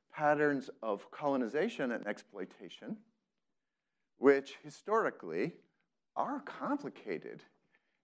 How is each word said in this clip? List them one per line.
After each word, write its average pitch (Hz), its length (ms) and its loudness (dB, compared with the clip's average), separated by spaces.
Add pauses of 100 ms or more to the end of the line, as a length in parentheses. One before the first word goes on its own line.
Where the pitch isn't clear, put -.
(120)
patterns 147 580 4 (120)
of 104 280 -2
colonization 139 800 0
and 107 140 -4
exploitation, 104 880 -8 (1200)
which 139 460 6
historically 147 880 -2 (640)
are 240 240 -2
complicated, 104 1000 -6 (600)